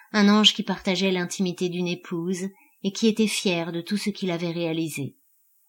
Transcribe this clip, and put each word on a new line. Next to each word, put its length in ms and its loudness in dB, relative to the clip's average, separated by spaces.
un 160 6
ange 260 6
qui 80 -4
partageait 480 -2
l'intimité 580 -2
d'une 200 -2
épouse 600 -4
et 80 -2
qui 160 2
était 180 4
fier 460 -2
de 80 -4
tout 160 -4
ce 140 -4
qu'il 200 -4
avait 220 -4
réalisé. 640 -4